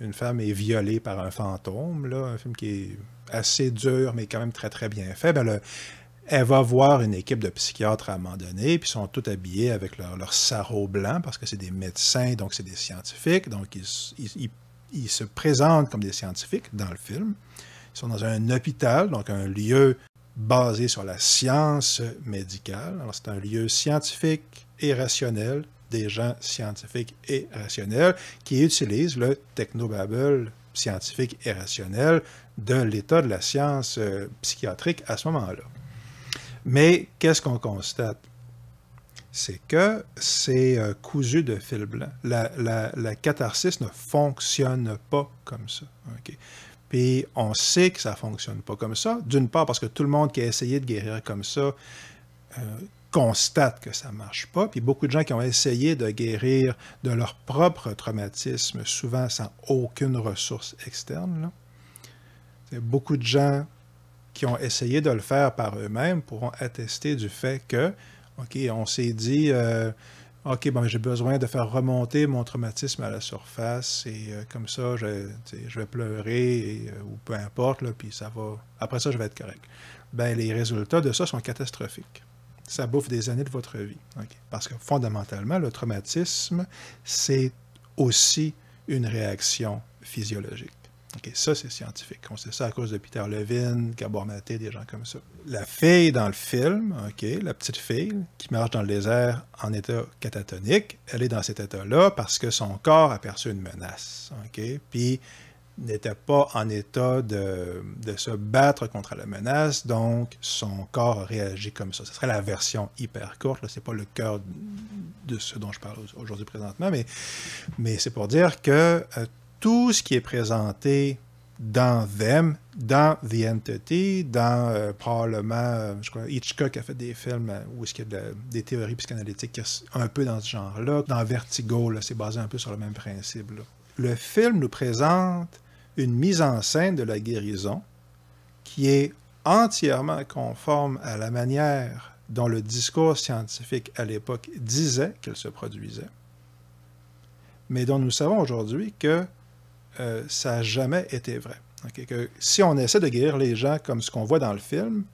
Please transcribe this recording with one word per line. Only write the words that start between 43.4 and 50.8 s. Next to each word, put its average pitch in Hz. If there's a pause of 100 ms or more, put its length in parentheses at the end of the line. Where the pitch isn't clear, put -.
ne 117
fonctionne 127 (120)
pas 143 (140)
comme 117
ça. - (320)
Ok ? - (520)
Puis 127
on 107
sait 180
que -
ça 107
fonctionne 107
pas 107
comme 110
ça. 226
D'une 127
part 156
parce 120
que 117
tout 143
le 143
monde 147
qui 131
a 117
essayé 123
de 135